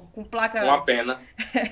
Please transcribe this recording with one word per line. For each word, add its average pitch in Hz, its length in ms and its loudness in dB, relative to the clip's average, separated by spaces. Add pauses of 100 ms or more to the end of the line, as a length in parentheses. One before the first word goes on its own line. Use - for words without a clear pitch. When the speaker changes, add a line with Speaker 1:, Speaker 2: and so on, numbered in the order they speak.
(140)
Speaker 1:
com 214 100 -12
placa 226 400 -2
Speaker 2:
Uma 143 200 4
pena. 123 360 -2 (520)